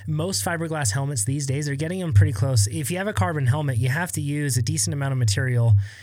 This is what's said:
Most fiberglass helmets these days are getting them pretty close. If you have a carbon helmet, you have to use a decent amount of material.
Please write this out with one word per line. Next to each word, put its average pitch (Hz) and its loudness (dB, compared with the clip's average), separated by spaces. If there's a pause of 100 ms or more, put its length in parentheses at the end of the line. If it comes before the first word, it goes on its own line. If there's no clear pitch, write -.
Most 156 -2
fiberglass 160 -2
helmets 139 -2
these 139 -2
days 143 -2
are 139 -4
getting 165 -4
them 170 -2
pretty 147 6
close. 127 2
If 160 -4
you 175 -2
have 196 -4
a 208 -2
carbon 156 0
helmet, 135 0
you 131 0
have 170 -2
to 151 -4
use 147 -2
a - 2
decent 160 -2
amount 139 -2
of 131 0
material. 120 2 (300)